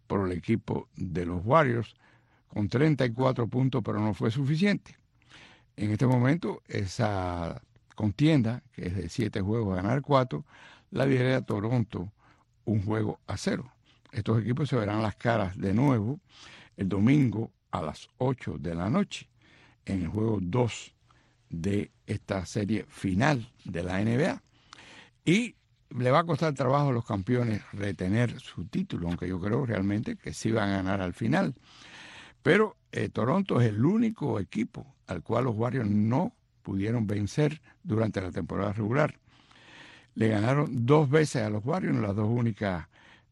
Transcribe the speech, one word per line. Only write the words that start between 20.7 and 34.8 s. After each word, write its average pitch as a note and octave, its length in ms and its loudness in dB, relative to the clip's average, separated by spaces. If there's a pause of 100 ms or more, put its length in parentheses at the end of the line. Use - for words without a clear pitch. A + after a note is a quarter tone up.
de F#2+ 420 -2 (160)
esta G2 380 -4
serie G#2 420 -2
final A2+ 640 0 (140)
de F2 180 -6
la F#2 180 -2
N A2+ 160 0
B D#3 80 2
A. - 160 -4 (840)
Y G#3+ 320 2 (340)
le B2+ 220 0
va D3+ 80 6
a E3+ 40 2
costar D#3+ 300 0
trabajo C#3 360 2
a C3 40 2
los A#2 120 -2
campeones A2+ 560 0 (120)
retener G2+ 640 -2
su - 260 -12
título, F2+ 440 -4
aunque - 180 -4
yo F#2 120 -4
creo A2+ 260 -2
realmente G2+ 500 -2
que - 180 -10
sí - 180 -2
van G#2+ 180 2
a G2 80 0
ganar F#2+ 240 0
al F2+ 120 -4
final. D3+ 400 0 (880)
Pero, F#3+ 360 4 (140)
eh, A2+ 180 -2
Toronto C3+ 520 2
es A#2+ 80 6
el G#2 160 2
único G#3 540 2
equipo - 560 -6 (120)